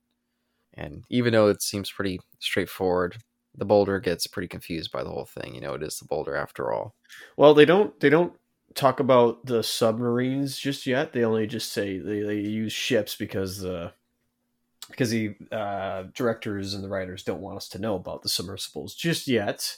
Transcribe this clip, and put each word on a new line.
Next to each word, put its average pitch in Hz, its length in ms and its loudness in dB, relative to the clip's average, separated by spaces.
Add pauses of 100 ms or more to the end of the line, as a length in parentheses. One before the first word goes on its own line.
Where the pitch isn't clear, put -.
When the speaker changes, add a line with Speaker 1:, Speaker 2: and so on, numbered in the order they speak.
(720)
Speaker 1:
and - 380 -14
even 120 240 2
though 107 140 6
it 98 120 2
seems 98 300 -4
pretty 95 300 -6 (180)
straightforward, 90 800 -2 (360)
the 110 120 -6
Boulder 98 340 4
gets 87 260 -2
pretty 90 220 -8
confused 82 440 -8
by - 100 -6
the 85 80 -8
whole - 160 -8
thing. - 280 -12
You 60 60 -12
know, 69 140 -6
it 71 80 -8
is - 160 -8
the - 80 -14
Boulder 73 300 -4
after 71 360 -4
all. 57 220 -4 (420)
Speaker 2:
Well, 143 160 10
they 147 140 10
don't, 196 340 4
they 143 80 4
don't 170 240 4 (420)
talk 131 260 4
about 120 440 4
the 117 180 0
submarines 123 960 0
just - 280 -6
yet. 139 260 0
They 120 120 0
only 110 220 2
just 113 260 -8
say 101 260 -4
they, 104 220 -4
they 104 160 -2
use 107 360 -4
ships - 420 0
because, 95 480 -6
uh, 87 280 -6 (1000)
because 120 220 -2
the, 110 240 -2 (180)
uh, 98 520 -6 (100)
directors 107 600 -4
and 98 80 -8
the 98 60 -10
writers 92 340 -8
don't 90 180 -6
want 95 160 -10
us - 120 -12
to - 100 -12
know 104 160 -4
about 87 280 -8
the - 60 -6
submersibles - 680 -6
just 165 340 -2
yet. 113 500 0